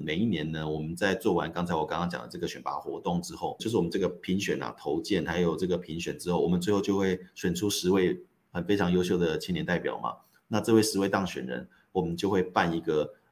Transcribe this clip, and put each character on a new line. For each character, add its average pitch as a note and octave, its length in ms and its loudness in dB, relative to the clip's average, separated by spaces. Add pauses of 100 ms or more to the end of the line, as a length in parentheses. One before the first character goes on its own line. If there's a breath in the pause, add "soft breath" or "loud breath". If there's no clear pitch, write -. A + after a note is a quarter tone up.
每 D2+ 100 -2
一 G#2 120 2
年 D#2+ 260 -2
呢， D#2 160 -4
我 D2+ 100 -2
们 D#2+ 160 -6
在 F#2+ 200 2
做 G2 180 2
完 D#2+ 180 0
刚 F2 140 -2
才 F2 100 -2
我 D#2 120 0
刚 D#2+ 120 -2
刚 F2 80 0
讲 C2 140 -4
的 A#1 80 -12
这 - 100 -12
个 E2+ 80 -4
选 C#2 140 -8
拔 C#2 120 -6
活 D2+ 280 -6
动 F2 220 0
之 E2 120 -12
后， D#2 240 -6
就 A2 120 -4
是 A2+ 80 2
我 - 20 4
们 E2+ 100 0
这 G2+ 80 -2
个 F2+ 80 2
评 F#2 320 -2
选 D#2 240 -2
啊、 A#1+ 160 -8
投 D2+ 220 -2
件 F2 240 0
还 E2 160 0
有 E2 160 2
这 F2+ 100 -2
个 F2 120 0
评 E2 200 -8
选 D2+ 200 -6
之 F2+ 120 -4
后， F2 80 2
我 D2+ 80 4
们 F2+ 140 2
最 G2+ 140 2
后 G2+ 40 4
就 G2 200 2
会 F#2+ 200 2 (160 loud breath)
选 F2+ 200 -2
出 G2+ 160 0
十 F2+ 200 0
位 F#2 320 4 (280)
很 F2 120 -4
非 G2+ 140 2
常 F2+ 160 2
优 F2+ 100 4
秀 F2+ 140 2
的 E2 220 2
青 F2+ 160 -4
年 D#2+ 100 -2
代 F2 140 2
表 - 200 -4
嘛。 A#1 160 -6 (340 soft breath)
那 A2 120 2
这 A2+ 140 4
位 A2 80 8
十 G2 160 0
位 G2 100 2
当 G2 180 0
选 B1+ 200 -8
人， B1 200 -6 (260 soft breath)
我 F#2 100 2
们 E2+ 120 -2
就 G2 140 -2
会 F#2+ 140 4
办 F2 340 0
一 - 60 -2
个， D#2 320 0 (180 loud breath)